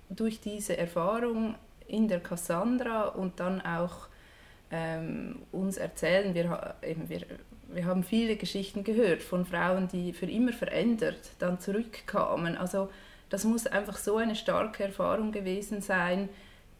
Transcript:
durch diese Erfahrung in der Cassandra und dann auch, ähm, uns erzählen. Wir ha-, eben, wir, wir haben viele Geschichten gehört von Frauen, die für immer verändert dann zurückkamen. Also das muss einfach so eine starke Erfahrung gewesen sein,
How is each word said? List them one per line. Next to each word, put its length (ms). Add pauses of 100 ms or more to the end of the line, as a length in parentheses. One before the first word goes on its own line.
durch 320
diese 360
Erfahrung 800 (320)
in 200
der 120
Cassandra 880
und 300
dann 220
auch, 460 (640)
ähm, 800
uns 260
erzählen. 560
Wir 160
ha-, 320
eben, 280
wir, 120 (460)
wir 180
haben 180
viele 340
Geschichten 460
gehört 380
von 240
Frauen, 420
die 260
für 120
immer 280
verändert 840
dann 200
zurückkamen. 960
Also 320 (400)
das 140
muss 240
einfach 300
so 200
eine 180
starke 480
Erfahrung 480
gewesen 500
sein, 480 (500)